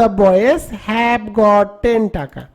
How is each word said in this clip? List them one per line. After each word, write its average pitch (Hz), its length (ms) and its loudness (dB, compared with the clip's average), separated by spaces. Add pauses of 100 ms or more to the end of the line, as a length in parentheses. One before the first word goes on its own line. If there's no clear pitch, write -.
the 226 80 4 (140)
boys 208 400 2 (260)
have 233 340 -2 (200)
got 208 240 4 (180)
ten 226 240 0
টাকা।" 139 340 -10 (120)